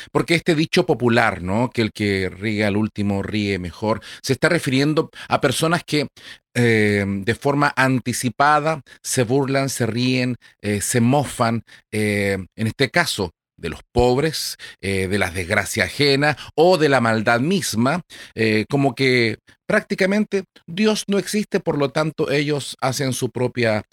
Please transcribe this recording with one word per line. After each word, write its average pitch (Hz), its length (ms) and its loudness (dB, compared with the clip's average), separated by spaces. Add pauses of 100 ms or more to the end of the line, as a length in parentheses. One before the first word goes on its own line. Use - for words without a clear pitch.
(120)
Porque 147 220 0
este 165 220 2
dicho 151 320 2
popular, 113 560 2
¿no? 110 260 0
Que - 120 -2
el 107 100 0
que 98 380 -2
ríe 104 360 -2
al 101 120 0
último 104 440 -2
ríe 98 380 -2
mejor, 98 420 -4 (220)
se 135 100 0
está 160 160 2
refiriendo 147 640 0 (160)
a 120 120 2
personas 160 440 0
que, 147 240 -2 (480)
eh, 107 500 2
de 98 300 -2
forma 143 400 0
anticipada 135 1040 0 (220)
se - 200 0
burlan, 135 460 0
se 123 160 -4
ríen, 123 520 0 (240)
eh, 101 200 -2
se 123 200 0
mofan, 120 640 2 (280)
eh, 101 460 0 (180)
en 110 120 -2
este 123 220 -2
caso, 120 440 -2 (240)
de 82 120 -8
los - 120 -10 (120)
pobres, 123 640 2 (240)
eh, 95 260 -2
de 101 100 0
la 90 140 0
desgracia 98 540 -2
ajena 143 500 0 (200)
o 180 220 6
de 151 120 4
la 135 100 4
maldad 117 400 2
misma, 143 600 0 (320)
eh, 110 360 0
como 139 240 0
que 127 440 0 (280)
prácticamente 196 800 0 (240)
Dios 208 400 0
no 202 100 0
existe, 202 440 -2
por 147 160 -2
lo 139 120 0
tanto 156 400 -2
ellos 143 520 -2
hacen 131 320 -2
su 123 180 -4
propia 113 600 0